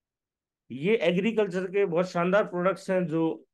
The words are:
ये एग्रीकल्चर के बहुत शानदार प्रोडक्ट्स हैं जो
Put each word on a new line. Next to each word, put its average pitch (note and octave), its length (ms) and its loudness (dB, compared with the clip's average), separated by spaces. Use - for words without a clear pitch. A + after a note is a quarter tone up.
ये E3 320 0
एग्रीकल्चर F#3 640 0
के G3 200 0
बहुत F3+ 240 -2
शानदार F3+ 360 2
प्रोडक्ट्स F3+ 440 -2
हैं F#3 160 2
जो D#3+ 480 -2